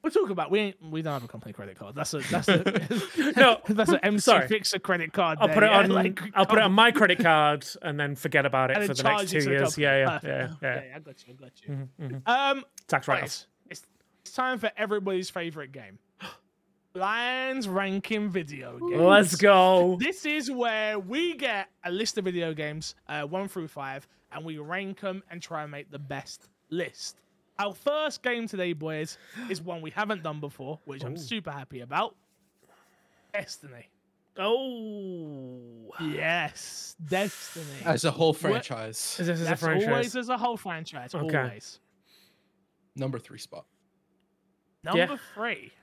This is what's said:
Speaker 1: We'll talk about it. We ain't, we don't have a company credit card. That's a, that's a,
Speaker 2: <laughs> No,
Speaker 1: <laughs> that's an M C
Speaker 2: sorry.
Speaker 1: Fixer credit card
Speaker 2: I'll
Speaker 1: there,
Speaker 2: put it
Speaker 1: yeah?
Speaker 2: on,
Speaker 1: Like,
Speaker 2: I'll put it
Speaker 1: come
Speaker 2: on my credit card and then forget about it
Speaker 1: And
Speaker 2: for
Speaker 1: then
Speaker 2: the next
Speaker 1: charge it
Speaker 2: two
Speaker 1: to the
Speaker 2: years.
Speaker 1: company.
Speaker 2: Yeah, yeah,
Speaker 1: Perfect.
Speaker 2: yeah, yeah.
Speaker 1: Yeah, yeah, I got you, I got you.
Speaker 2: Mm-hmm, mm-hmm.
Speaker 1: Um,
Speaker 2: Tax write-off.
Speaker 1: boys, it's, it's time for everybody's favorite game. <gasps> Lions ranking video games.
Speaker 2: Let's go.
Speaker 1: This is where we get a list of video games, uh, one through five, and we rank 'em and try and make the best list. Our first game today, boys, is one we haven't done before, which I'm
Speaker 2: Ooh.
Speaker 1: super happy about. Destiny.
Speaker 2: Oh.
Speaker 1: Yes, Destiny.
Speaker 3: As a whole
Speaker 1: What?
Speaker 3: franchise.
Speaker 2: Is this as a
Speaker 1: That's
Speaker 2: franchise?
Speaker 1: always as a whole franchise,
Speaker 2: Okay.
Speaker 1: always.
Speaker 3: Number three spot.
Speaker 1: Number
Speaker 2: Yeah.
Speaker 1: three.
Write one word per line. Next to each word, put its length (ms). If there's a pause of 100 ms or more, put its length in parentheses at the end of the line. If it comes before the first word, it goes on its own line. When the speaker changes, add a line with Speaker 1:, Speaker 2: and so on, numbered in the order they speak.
Speaker 1:
We'll 80
talk 200
about 160
it. 40
We 80
ain't, 320
we 120
don't 100
have 100
a 40
company 260
credit 240
card. 180
That's 200
a, 60
that's 260
a, 840
Speaker 2:
<laughs> 40
No, 260
Speaker 1:
<laughs> 60
that's 220
an 100
M 160
C 140
Speaker 2:
sorry. 160
Speaker 1:
Fixer 320
credit 340
card 260
Speaker 2:
I'll 80
Speaker 1:
there, 80
Speaker 2:
put 80
it 40
Speaker 1:
yeah? 120
Speaker 2:
on, 120
Speaker 1:
Like, 300 (120)
Speaker 2:
I'll 140
put 100
it 40
Speaker 1:
come 100
Speaker 2:
on 20
my 180
credit 280
card 460 (180)
and 160
then 160
forget 320
about 240
it 60
Speaker 1:
And 100
Speaker 2:
for 80
Speaker 1:
then 80
Speaker 2:
the 60
next 120
Speaker 1:
charge 40
it 60
Speaker 2:
two 80
Speaker 1:
to 60
the 60
Speaker 2:
years. 100 (140)
Speaker 1:
company. 80
Speaker 2:
Yeah, 140
yeah, 80 (140)
Speaker 1:
Perfect. 60
Speaker 2:
yeah, 440
yeah. 60
Speaker 1:
Yeah, 140
yeah, 60
I 40
got 280
you, 60
I 100
got 80 (100)
you. 140
Speaker 2:
Mm-hmm, 280 (120)
mm-hmm. 420
Speaker 1:
Um, 80 (220)
Speaker 2:
Tax 200
write-off. 140
Speaker 1:
boys, 260 (220)
it's, 160 (380)
it's 80
time 260
for 180
everybody's 540
favorite 420
game. 280 (200)
<gasps> 60 (680)
Lions 760
ranking 600
video 500
games. 220
Speaker 2:
Let's 340
go. 640
Speaker 1:
This 260
is 260
where 460
we 380
get 340 (160)
a 60
list 260
of 80
video 300
games, 400 (120)
uh, 140
one 260
through 200
five, 400 (240)
and 120
we 140
rank 460
'em 260
and 120
try 200
and 100
make 200
the 80
best 500 (220)
list. 460 (420)
Our 160
first 480
game 240
today, 260
boys, 460 (280)
is 140
one 200
we 100
haven't 320
done 160
before, 460
which 180
I'm 100
Speaker 2:
Ooh. 40
Speaker 1:
super 340
happy 300
about. 340 (1160)
Destiny. 520 (520)
Speaker 2:
Oh. 1600
Speaker 1:
Yes, 960 (100)
Destiny. 600 (200)
Speaker 3:
As 200
a 60
whole 200
Speaker 1:
What? 80
Speaker 3:
franchise. 800
Speaker 2:
Is 80
this 20
as 120
a 40
Speaker 1:
That's 160
Speaker 2:
franchise? 280
Speaker 1:
always 260
as 140
a 80
whole 200
franchise, 560
Speaker 2:
Okay. 240
Speaker 1:
always. 420 (1160)
Speaker 3:
Number 240
three 200
spot. 260 (1160)
Speaker 1:
Number 160
Speaker 2:
Yeah. 180 (160)
Speaker 1:
three. 380 (120)